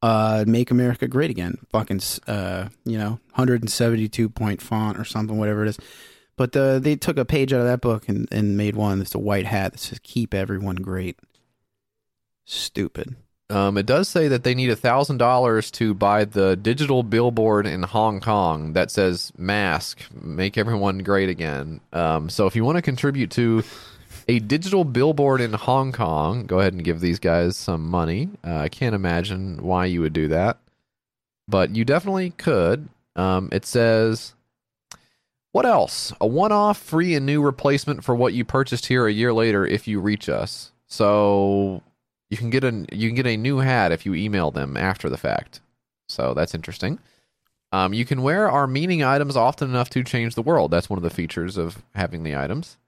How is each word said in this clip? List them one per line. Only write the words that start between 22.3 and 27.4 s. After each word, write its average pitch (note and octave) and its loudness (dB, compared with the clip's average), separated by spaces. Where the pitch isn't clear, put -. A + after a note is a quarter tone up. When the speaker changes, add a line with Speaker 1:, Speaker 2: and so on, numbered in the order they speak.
Speaker 2:
so G2+ 0
if - -2
you A2+ 2
wanna D#3+ 2
contribute C3+ -2
to A2+ 2
a A#2+ 4
digital E3 0
billboard C#3 2
in A#2 -2
Hong C3 0
Kong, F#2 0
go F2+ 2
ahead F#2+ 4
and F2+ -6
give E2 -2
these F2 0
guys F2 2